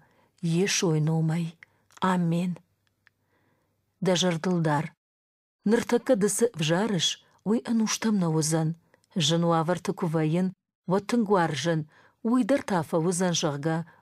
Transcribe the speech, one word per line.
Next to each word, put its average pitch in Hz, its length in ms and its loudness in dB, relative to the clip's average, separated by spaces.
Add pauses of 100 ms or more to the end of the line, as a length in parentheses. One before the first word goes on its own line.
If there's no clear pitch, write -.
(420)
еш 175 420 0
ойномай. 160 760 0 (420)
Амин. 175 560 0 (1400)
Дажардылдар. 170 920 0 (720)
Ныртакка 240 500 2
дысы 208 400 0
вжарыш, 170 680 -2 (200)
уй 220 220 0
ануштам 220 520 0
науызан. 160 580 0 (400)
Жын 170 280 0
уаварты 170 480 0
кувайын, 165 600 0 (320)
ваттын 202 380 0
гуаржын, 160 640 0 (340)
уй 240 220 2
дартафа 190 540 0
вызан 175 360 0
жағга 160 520 -2 (160)